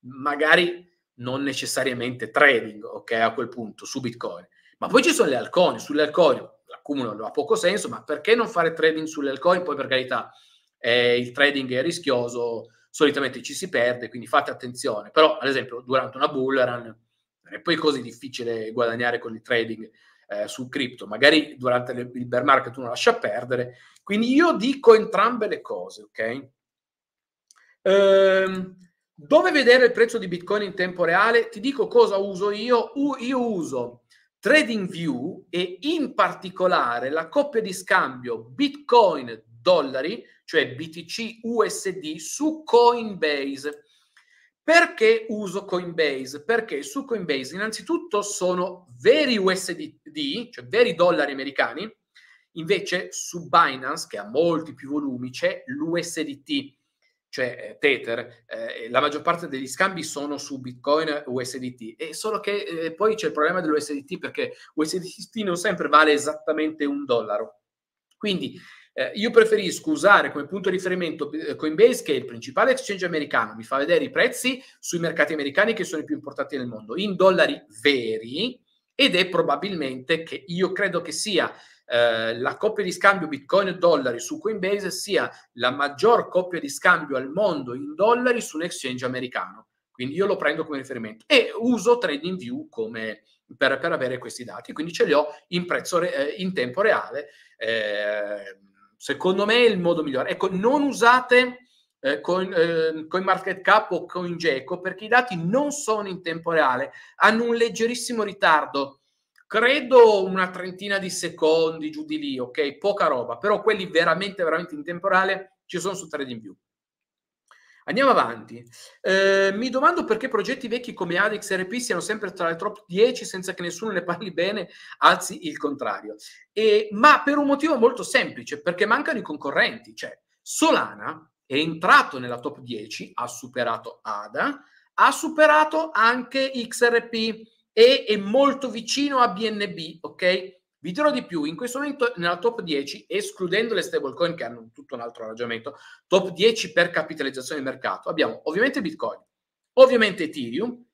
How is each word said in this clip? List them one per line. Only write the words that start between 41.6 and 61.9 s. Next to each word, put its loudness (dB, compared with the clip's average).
S -4
D -8
su -6
Coinbase. 2
Perché 4
uso -6
Coinbase? -4
Perché -2
su -8
Coinbase -4
innanzitutto -4
sono -4
veri 4
U 2
S -4
D, -10
cioè -18
veri 0
dollari 2
americani, -4
invece -2
su -12
Binance, 0
che -10
ha -12
molti 0
più -16
volumi, -6
c'è -4
l'U -4
S -8
D -8
T, -6
cioè, -8
eh, -20
Tether, -2
eh, -10
la 2
maggior -2
parte -2
degli -8
scambi -2
sono -8
su -12
Bitcoin -2
U -6
S -10
D -10
T, -16